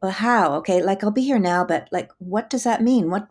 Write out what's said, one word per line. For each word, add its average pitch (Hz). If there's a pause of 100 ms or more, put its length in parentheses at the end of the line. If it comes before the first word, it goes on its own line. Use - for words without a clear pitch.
"Well, 190
how? 202
Okay, 180
like, 196
I'll 208
be 254
here 262
now, 180
but, 170
like, 175
what 196
does 247
that 226
mean? 226
What 202